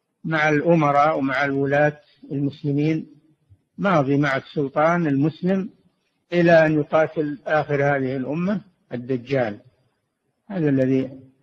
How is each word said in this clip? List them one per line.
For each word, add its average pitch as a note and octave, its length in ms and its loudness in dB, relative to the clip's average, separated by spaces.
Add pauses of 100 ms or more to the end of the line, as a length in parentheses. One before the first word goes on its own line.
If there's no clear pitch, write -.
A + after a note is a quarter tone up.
(240)
مع D#3 260 0
الأمراء D3+ 680 2
ومع C3+ 280 -2
الولاة C#3 560 0 (300)
المسلمين، C#3+ 760 -4 (680)
ماضي D3+ 400 2
مع C#3 200 0
السلطان D#3 680 -2
المسلم D#3+ 640 -2 (640)
إلى E3+ 320 6
أن D#3 140 0
يقاتل D3+ 680 -2
آخر D3+ 280 -2
هذه C#3 400 -2
الأمة D#3+ 460 -4 (320)
الدجال. B2 680 -4 (880)
هذا F3 220 -2
الذي C3 500 0 (240)